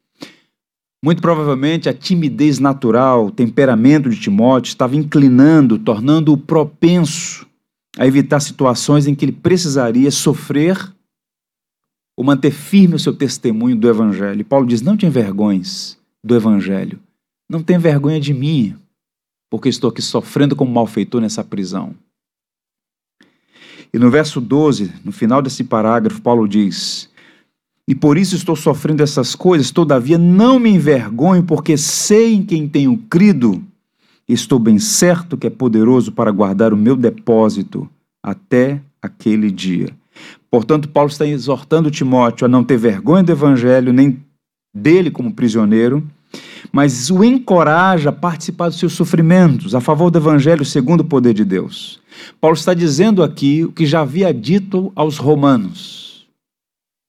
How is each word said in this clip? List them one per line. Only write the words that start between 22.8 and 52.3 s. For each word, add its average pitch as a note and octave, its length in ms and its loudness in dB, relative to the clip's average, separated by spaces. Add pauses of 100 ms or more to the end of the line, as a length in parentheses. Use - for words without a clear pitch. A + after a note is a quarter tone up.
E A2+ 40 -4
no A#2+ 120 4
verso D3+ 300 0
doze, A#2 520 0 (120)
no G#2 80 -10
final A#2+ 280 0
desse C3 220 -6
parágrafo, A2 580 -2
Paulo A#2 280 0
diz: G2 600 -4 (800)
"E C3+ 60 -2
por D3+ 240 2
isso F#3 160 0
estou E3 220 -4
sofrendo D3+ 460 -2
essas C#3 320 -2
coisas, E3+ 360 0
todavia C#3+ 480 0
não G3 400 4
me A3+ 120 2
envergonho, D3 760 2
porque D3+ 340 -2
sei A3 560 0
em F#3+ 100 0
quem D#3 240 -4
tenho C3+ 300 0 (100)
crido, C#3 560 2 (640)
e A#2+ 40 -2
estou B2 260 0
bem A2 220 4
certo - 560 0
que - 100 -8
é A2 40 -4
poderoso A2+ 600 0
para G#2+ 220 -2
guardar G2+ 420 0
o - 20 2
meu A#2 200 2
depósito A2 920 -2 (320)
até B2+ 640 -4 (180)
aquele G#2+ 520 -4
dia." F#2 440 -6 (540)
Portanto, D3 380 0
Paulo D3 200 0
está D3+ 160 -6
exortando D3 640 -2
Timóteo B2+ 540 0
a A#2+ 40 2
não B2 160 4
ter C3 120 2
vergonha A#2 460 2
do E3+ 100 0
Evangelho, B2+ 600 2
nem C3 280 2 (540)
dele D3+ 380 2
como A#2+ 200 -6
prisioneiro, A2+ 720 0 (680)
mas C3+ 380 0
o F#3 120 2
encoraja F3+ 880 2
a - 20 0
participar F3 560 -6
dos - 100 -6
seus F3 140 -2
sofrimentos E3 840 2
a B2+ 60 0
favor D#3+ 300 2
do E3+ 80 2
Evangelho D3+ 460 2
segundo D3+ 360 0
o D3 40 -2
poder B2+ 280 2
de G#2 120 0
Deus. - 560 -6 (400)